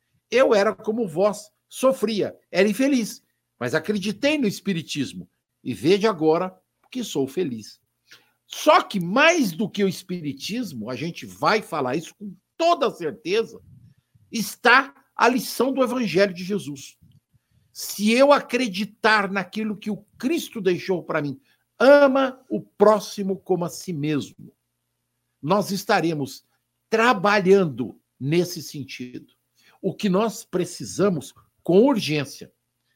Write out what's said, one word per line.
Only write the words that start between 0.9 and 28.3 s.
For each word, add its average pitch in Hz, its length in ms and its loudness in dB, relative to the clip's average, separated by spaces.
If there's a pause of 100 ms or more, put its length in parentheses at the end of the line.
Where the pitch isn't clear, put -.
vós, 190 420 -2 (180)
sofria, 226 680 -2 (140)
era 190 160 4
infeliz, 247 560 0 (360)
mas 120 140 -4
acreditei 208 640 -2
no 254 100 0
Espiritismo, 135 800 -6 (360)
e 127 100 -6
veja 185 360 2
agora 170 460 0 (360)
que 254 120 -8
sou 139 240 -4
feliz." 135 540 -8 (640)
Só - 380 4
que - 160 -6
mais 254 520 2
do 170 180 -4
que 208 140 -2
o 196 40 4
Espiritismo, 170 1040 -8
a 127 60 -6
gente 156 300 -8
vai 151 360 0
falar 135 340 -4
isso - 180 -8
com 202 220 -16 (220)
toda 330 340 2
certeza, 170 680 -6 (720)
está 240 640 2 (220)
a 226 120 2
lição 254 460 0
do 262 100 2
Evangelho 208 500 0
de 180 100 -14
Jesus. 147 540 -8 (760)
Se - 400 -2
eu 269 200 6
acreditar 214 1000 0
naquilo 202 460 -6
que - 120 -10
o 202 160 -8 (120)
Cristo 254 440 -6
deixou 175 420 -2
para 160 180 -4
mim, 143 200 -6 (380)
"Ama 269 680 6
o 208 140 -4
próximo 202 760 2
como 175 280 -2
a 165 40 -6
si - 220 -12
mesmo", 147 640 -4 (880)
nós 185 300 0
estaremos 160 720 -2 (440)
trabalhando 196 1120 2 (200)
nesse 165 420 -2